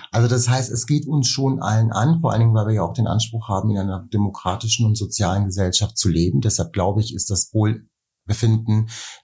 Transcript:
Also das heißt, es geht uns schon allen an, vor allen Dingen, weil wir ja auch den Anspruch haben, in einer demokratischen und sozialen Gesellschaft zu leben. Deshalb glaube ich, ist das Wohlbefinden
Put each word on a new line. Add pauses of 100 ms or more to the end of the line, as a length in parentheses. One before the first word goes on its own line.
(120)
Also
das
heißt,
es
geht
uns
schon
allen
an,
vor
allen
Dingen,
weil
wir
ja
auch
den
Anspruch
haben,
in
einer
demokratischen
und
sozialen
Gesellschaft
zu
leben.
Deshalb
glaube
ich,
ist
das
Wohlbefinden (340)